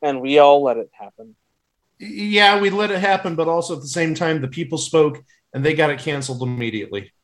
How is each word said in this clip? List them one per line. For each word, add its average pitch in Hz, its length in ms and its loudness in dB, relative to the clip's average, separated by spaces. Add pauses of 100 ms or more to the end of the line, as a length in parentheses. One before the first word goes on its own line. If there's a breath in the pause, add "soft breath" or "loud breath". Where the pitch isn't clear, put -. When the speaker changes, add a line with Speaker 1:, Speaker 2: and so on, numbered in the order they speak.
Speaker 1:
and 139 200 -2
we 135 160 2
all 143 260 8
let 120 140 0
it 107 160 -8
happen. 110 420 -20 (640)
Speaker 2:
Y-, 196 80 -16
yeah, 208 520 2
we 202 100 2
let 208 220 -2
it 185 80 -2
happen, 190 360 0
but 160 120 0
also 170 280 -2
at 135 60 -10
the 143 60 -14
same 160 260 -2
time, 160 260 -2
the 131 80 -4
people 156 300 -8
spoke, 151 460 0 (280)
and 131 140 -4
they 156 80 2
got 151 160 2
it 135 100 -4
canceled 135 440 -6
immediately. 107 680 -6 (120)